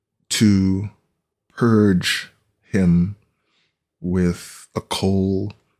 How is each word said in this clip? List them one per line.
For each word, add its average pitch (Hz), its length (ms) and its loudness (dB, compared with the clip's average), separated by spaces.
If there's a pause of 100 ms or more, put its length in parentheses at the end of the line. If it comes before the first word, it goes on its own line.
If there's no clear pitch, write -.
(300)
to 98 600 0 (600)
purge 104 840 0 (300)
him 95 540 0 (840)
with 90 760 -4
a 107 60 -10
coal 98 720 -4 (260)